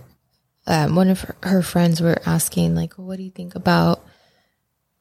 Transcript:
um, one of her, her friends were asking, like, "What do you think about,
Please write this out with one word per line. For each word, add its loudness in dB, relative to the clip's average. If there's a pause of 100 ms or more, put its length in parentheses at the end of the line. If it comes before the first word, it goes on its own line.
(680)
um, 2
one 4
of 0
her, -14
her 2
friends 2
were 2
asking, 0
like, -4
"What -12
do -14
you -14
think -16
about, 0 (960)